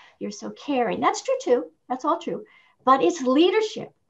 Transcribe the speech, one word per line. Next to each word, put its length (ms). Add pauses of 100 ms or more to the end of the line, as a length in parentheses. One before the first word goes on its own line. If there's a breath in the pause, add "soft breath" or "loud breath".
(180 loud breath)
you're 120
so 180
caring." 500
That's 240
true 200
too. 240 (240)
That's 160
all 120
true. 280 (400 soft breath)
But 160
it's 180
leadership 720 (200)